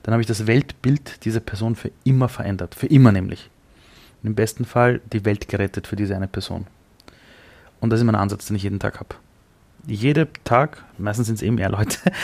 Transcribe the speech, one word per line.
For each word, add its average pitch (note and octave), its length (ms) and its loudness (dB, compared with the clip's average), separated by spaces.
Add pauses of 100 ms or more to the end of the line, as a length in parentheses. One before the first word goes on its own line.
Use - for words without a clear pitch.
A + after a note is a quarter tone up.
dann A2 100 -2
habe A#2 80 2
ich A2 60 0
das A2 200 -2
Weltbild C3 800 0
dieser A2+ 160 -2
Person A2 340 -4
für - 160 -8 (140)
immer C3 240 2
verändert. F#2 460 -6
Für - 120 -6
immer C3 240 8
nämlich. F#2 380 -2 (720)
Und A2 60 -4
im G#2+ 60 -2
besten A2+ 300 0
Fall B2 360 2 (120)
die G#2 120 -2
Welt G#2 240 -2
gerettet G2 380 -4
für G#2 100 -8
diese G2+ 180 -2
eine F#2+ 140 -4
Person. F#2 380 -8 (1120)
Und A2+ 100 0
das A2 100 4
ist A#2+ 40 4
mein A2 100 4
Ansatz, G2+ 320 -2
den G#2+ 100 -4
ich G2 80 -6
jeden G2 140 -4
Tag - 220 -6
habe. - 140 -14 (720)
Jeden C#3+ 420 0 (160)
Tag, C3 400 0 (140)
meistens G#2+ 300 -2
sind's A2+ 140 -4
eben A#2 140 0
mehr F#2+ 140 0
Leute, G2+ 280 -2 (260)